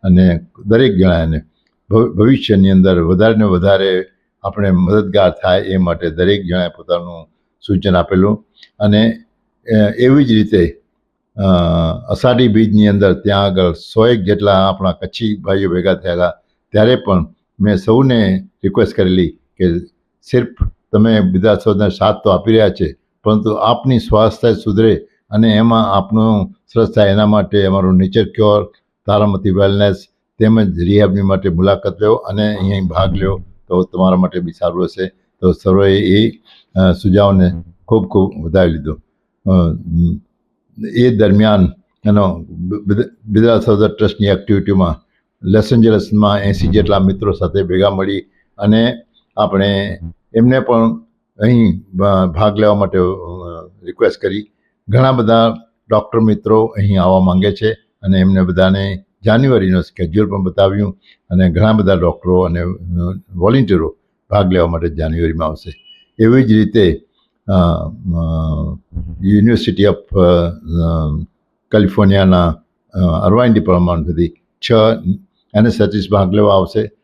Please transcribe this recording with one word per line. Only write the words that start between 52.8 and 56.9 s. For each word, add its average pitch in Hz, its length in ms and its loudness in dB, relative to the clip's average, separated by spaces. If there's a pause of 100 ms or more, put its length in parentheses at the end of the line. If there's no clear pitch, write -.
અ, 92 160 0 (720)
રિક્વેસ્ટ 92 380 -2
કરી. 101 300 -6 (380)
ઘણા 131 220 2
બધા 113 440 2 (340)
ડૉક્ટર 110 300 -2
મિત્રો 110 460 0
અહીં 101 360 -2